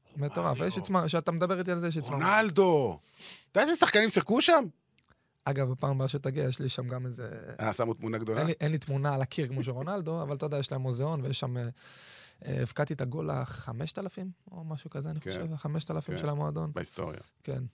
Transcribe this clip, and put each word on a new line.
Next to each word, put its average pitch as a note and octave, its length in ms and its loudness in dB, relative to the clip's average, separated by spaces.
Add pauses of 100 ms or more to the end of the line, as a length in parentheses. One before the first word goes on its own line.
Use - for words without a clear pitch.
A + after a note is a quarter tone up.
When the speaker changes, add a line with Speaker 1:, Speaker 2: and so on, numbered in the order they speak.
(160)
Speaker 1:
מטורף, C#3+ 400 -2
Speaker 2:
וואו. D#3+ 120 -2
Speaker 1:
יש F#3+ 100 -2
עצמה, F#3 280 0
כשאתה E3 260 0
מדבר F3 260 0
איתי F3+ 140 -2
על E3+ 60 0
זה, E3+ 100 -2
יש D#3+ 80 -2
עצמה. D3 200 -4
Speaker 2:
רונלדו! F3 840 6 (540)
אתה G3 80 6
יודע D4 100 6
איזה E4+ 100 2
שחקנים A3 280 8
שיחקו G#3 340 4
שם? D#4+ 220 8 (800)
Speaker 1:
אגב, C#3 260 0
בפעם C3+ 260 -2
הבאה C3+ 120 0
שתגיע, C3+ 360 -2
יש B2+ 140 0
לי C3+ 100 -2
שם B2 200 -4
גם B2+ 180 -6
איזה A#2+ 220 -8 (320)
Speaker 2:
אה, A2 120 0
שמו A2+ 220 0
תמונה A2+ 240 -4
גדולה? A2 220 -2
Speaker 1:
אין D#3 60 2
לי, E3+ 140 0
אין D3+ 120 2
לי D#3 60 -2
תמונה C#3 360 -2
על C3+ 80 0
הקיר C3+ 260 -2
כמו C3+ 140 -4
של C3 80 -4
רונלדו, D#3+ 500 -4
<laughs> - 20 -4
אבל C#3+ 140 -4
אתה D3+ 100 -4
יודע, D3 120 -2
יש C3+ 140 -4
להם C3+ 80 -2
מוזיאון, C3 440 -2
ויש C3+ 160 -2
שם, B2 160 -2
אה, B2 60 -2 (840)
אה, C3+ 160 -2
הבקעתי D3 320 -2
את C3 60 -8
הגול D3 300 -2
החמשת C3 680 -6
אלפים, F#3+ 320 -8 (200)
או F3 140 -14
משהו D#3 260 -10
כזה, D3 200 -6
אני D#3 100 -6
Speaker 2:
כן. F#2 100 -8
Speaker 1:
חושב, D#3+ 220 -6
החמשת D3+ 380 -4
אלפים D#3+ 240 -4
Speaker 2:
כן. F3 60 -4
Speaker 1:
של D#3 80 -2
המועדון. D3+ 460 -2
Speaker 2:
בהיסטוריה. - 460 -6 (220)
Speaker 1:
כן, C3 320 -6